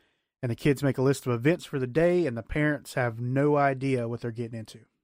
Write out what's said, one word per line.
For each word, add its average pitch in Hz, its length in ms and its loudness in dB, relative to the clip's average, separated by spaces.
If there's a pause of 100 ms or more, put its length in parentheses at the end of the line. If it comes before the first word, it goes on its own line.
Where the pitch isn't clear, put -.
(420)
and 123 80 -2
the 117 60 -2
kids 139 260 2
make 135 160 0
a 135 40 0
list 135 240 2
of 127 60 0
events 127 320 2
for - 140 -6
the 131 80 -2
day, 170 400 2
and 120 100 -2
the 113 60 -6
parents 151 520 -2
have 120 260 -2
no 135 360 2
idea 135 500 0
what 117 140 -6
they're 120 100 -6
getting 117 280 -8
into. 110 220 -16 (240)